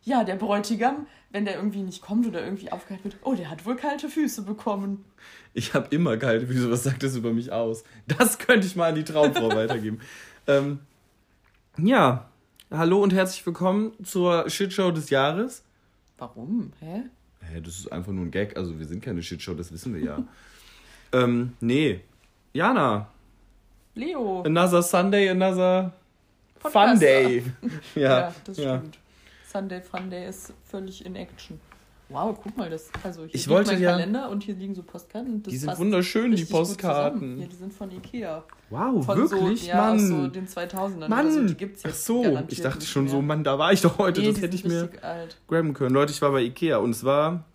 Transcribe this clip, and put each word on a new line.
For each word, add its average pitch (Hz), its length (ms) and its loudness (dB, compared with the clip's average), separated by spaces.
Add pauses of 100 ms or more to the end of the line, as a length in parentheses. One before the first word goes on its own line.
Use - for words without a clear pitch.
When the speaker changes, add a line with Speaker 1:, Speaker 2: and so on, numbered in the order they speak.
Speaker 1:
ja, 240 200 2
der 202 120 -2
Bräutigam, 220 720 -2 (240)
wenn 208 140 -4
der 196 100 -4
irgendwie 202 280 -4
nicht 185 180 -10
kommt 226 260 0
oder 170 160 -4
irgendwie 196 280 -8
aufgehalten 190 400 -12
wird, - 120 -18
„Oh, 269 120 -2
der 175 140 -6
hat 156 160 -12
wohl 240 100 -4
kalte 285 320 -6
Füße 285 360 -4
bekommen.“ 196 600 -6 (500)
Speaker 2:
Ich - 200 -6
hab 135 180 0
immer 143 240 2
kalte 113 320 0
Füße, 123 240 0
was 123 120 0
sagt 135 200 -2
das 131 140 -2
über 113 160 -2
mich 117 180 -2
aus? 113 320 -2 (240)
Das 214 320 2
könnte 220 260 4
ich 180 120 -6
mal 170 120 2
an 160 60 0
die 156 80 -2
Traumfrau 147 460 2
<laughs> 107 60 2
weitergeben. 110 440 -2 (480)
Ähm, 139 320 2 (1000)
ja, 165 520 4 (420)
hallo 170 320 4
und 196 100 4
herzlich 185 320 0
willkommen 190 460 0 (120)
zur 175 460 0
Shitshow 185 420 0
des 160 180 -4
Jahres. 156 540 0 (540)
Speaker 1:
Warum? 135 600 -8
Hä? 180 240 -10 (380)
Speaker 2:
Hä, 82 200 -12
das 85 180 -14
ist - 120 -14
einfach 92 220 -8
nur 92 120 -4
ein 82 60 -8
Gag, 92 260 -4
also 85 220 -8
wir 80 60 -10
sind 85 180 -10
keine 87 180 -6
Shitshow, 87 320 -10
das 85 180 -10
wissen 92 220 -10
wir 80 80 -6
ja. 76 220 -6 (440)
<laughs> - 440 -18
Ähm, 123 480 2
nee. 120 420 2 (520)
Jana. 147 540 2 (880)
Speaker 1:
Leo. 226 480 -4
Speaker 2:
Another 175 380 4
Sunday, 196 480 4
another 185 640 2 (680)
Speaker 1:
Podcaster. 220 320 6
Speaker 2:
fun 233 80 8
day. 131 440 6 (260)
Speaker 1:
<laughs> - 260 -12
Speaker 2:
Ja, 151 60 0
Speaker 1:
Ja, 135 320 4 (120)
das 196 120 -12
Speaker 2:
ja. 135 200 -2
Speaker 1:
stimmt. 156 220 -10 (520)
Sunday 190 300 -8
Fun 185 300 -10
Day 180 180 -10
ist - 240 -16 (100)
völlig 190 420 -12
in 185 100 -12
Action. - 440 -16 (500)
Wow, 139 320 -4
guck 208 160 -12
mal, 190 120 -6
das, 160 200 -10 (140)
also 170 180 -10
hier 160 140 -14
Speaker 2:
Ich 131 60 -2
Speaker 1:
liegt 139 80 -6
Speaker 2:
wollte 196 240 6
Speaker 1:
mein 185 80 2
Speaker 2:
ja 175 100 4
Speaker 1:
Kalender 202 380 -2
und 202 140 -6
hier 208 120 -8
liegen 196 200 -8
so 180 80 -12
Postkarten. 214 600 -10
Das - 80 -8
Speaker 2:
Die 127 60 -6
sind 139 120 -4
Speaker 1:
passt 180 100 -6
Speaker 2:
wunderschön, 202 520 2
die 208 100 4
Speaker 1:
richtig 160 100 -4
gut 165 160 4
zusammen. 190 140 -6
Speaker 2:
Postkarten. 147 600 -2
Speaker 1:
Ja, 175 60 -10
die 175 80 -18
sind 190 180 -14
von 196 180 -14
ikea. 185 520 -10 (260)
Speaker 2:
Wow, 226 360 0
Speaker 1:
Von 247 220 4
so, 196 140 0
Speaker 2:
wirklich? 180 260 2
Speaker 1:
ja, 185 240 4
aus 220 100 4
Speaker 2:
Mann. 202 60 4
Speaker 1:
so 156 200 2
den 185 200 -8
zweitausendern 180 640 -6
oder 247 120 2
Speaker 2:
Mann. 311 80 4
Speaker 1:
so. 302 140 2
Die 170 100 2
gibt's - 280 -12
jetzt 151 100 -6
Speaker 2:
Ach - 40 -8
so, 233 240 0
Speaker 1:
garantiert 160 300 2
Speaker 2:
ich - 100 -8
dachte 131 180 -4
Speaker 1:
nicht - 120 -10
Speaker 2:
schon 139 140 2
Speaker 1:
mehr. 135 60 0
Speaker 2:
so, 139 120 0
„Mann, 151 200 0
da 139 160 0
war 170 140 4
ich 185 80 4
doch 170 180 4
heute, 190 220 2
Speaker 1:
Nee, 214 60 4
Speaker 2:
das 214 80 4
Speaker 1:
die 208 60 -4
Speaker 2:
hätte 180 160 -4
Speaker 1:
sind 185 100 -6
Speaker 2:
ich 175 40 0
mir 170 120 0
Speaker 1:
richtig - 200 -10
alt. 165 340 -12 (100)
Speaker 2:
grabben 160 260 2
können.“ 127 220 2
Leute, 143 180 4
ich - 80 -4
war 143 100 4
bei 135 100 4
ikea 131 360 0
und 113 140 2
es 113 120 -4
war 151 400 2 (120)